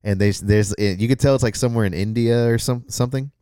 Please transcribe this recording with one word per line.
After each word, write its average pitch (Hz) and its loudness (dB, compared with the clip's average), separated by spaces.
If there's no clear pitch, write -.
And 101 -2
they, 101 4
there's, 101 2
you 101 0
could 127 2
tell 139 4
it's, - 0
like, - -2
somewhere 117 0
in 92 -2
India 117 0
or 117 2
some, 123 -4
something. 135 -6